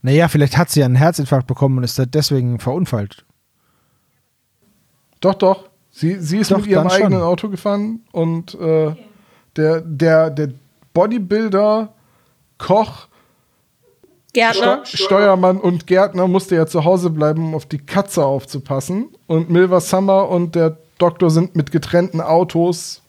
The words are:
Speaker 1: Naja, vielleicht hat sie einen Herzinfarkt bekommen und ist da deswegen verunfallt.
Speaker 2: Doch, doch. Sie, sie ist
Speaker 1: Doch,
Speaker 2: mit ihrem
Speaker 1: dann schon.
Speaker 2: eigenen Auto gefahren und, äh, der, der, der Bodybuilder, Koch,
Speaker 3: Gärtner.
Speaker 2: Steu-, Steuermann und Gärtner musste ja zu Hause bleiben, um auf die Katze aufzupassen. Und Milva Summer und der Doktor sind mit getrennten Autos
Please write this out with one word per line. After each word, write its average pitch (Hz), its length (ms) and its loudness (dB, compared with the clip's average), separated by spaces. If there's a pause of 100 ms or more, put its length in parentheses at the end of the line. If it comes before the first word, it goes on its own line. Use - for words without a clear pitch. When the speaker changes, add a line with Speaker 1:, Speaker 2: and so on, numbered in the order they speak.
Speaker 1:
Naja, 147 260 4
vielleicht 143 300 2
hat 170 120 2
sie 147 120 2
einen 127 140 2
Herzinfarkt 143 500 2
bekommen 135 320 0
und 123 60 -2
ist - 140 -6
da 131 80 0
deswegen 127 520 -2
verunfallt. 127 680 -6 (2000)
Speaker 2:
Doch, 185 140 0
doch. - 340 0 (260)
Sie, 170 260 -4
sie 170 180 -4
ist 214 120 0
Speaker 1:
Doch, 214 80 4
Speaker 2:
mit 208 80 -4
ihrem 190 180 2
Speaker 1:
dann 180 60 0
schon. 185 140 2
Speaker 2:
eigenen 190 180 2
Auto 175 280 -2
gefahren 208 500 -4 (120)
und, 165 420 -4
äh, 160 380 0 (640)
der, 156 260 0
der, 160 480 2
der 147 180 -4 (460)
Bodybuilder, 214 1000 0 (680)
Koch, - 500 0 (1200)
Speaker 3:
Gärtner. 233 540 0
Speaker 2:
Steu-, - 180 -6
Steuermann 190 540 2
und 175 280 -2
Gärtner 185 400 2
musste 185 300 0
ja 160 100 2
zu 160 180 -2
Hause 175 260 2
bleiben, 156 380 -2
um 156 60 -6
auf 147 120 -8
die 156 120 -10
Katze 190 460 -2
aufzupassen. 139 840 -6 (180)
Und 165 240 -2
Milva 180 300 4
Summer 190 500 2
und 175 240 -2
der 160 240 0 (180)
Doktor 170 340 2
sind 165 260 0
mit 151 160 -2
getrennten 165 500 -2
Autos 170 880 -2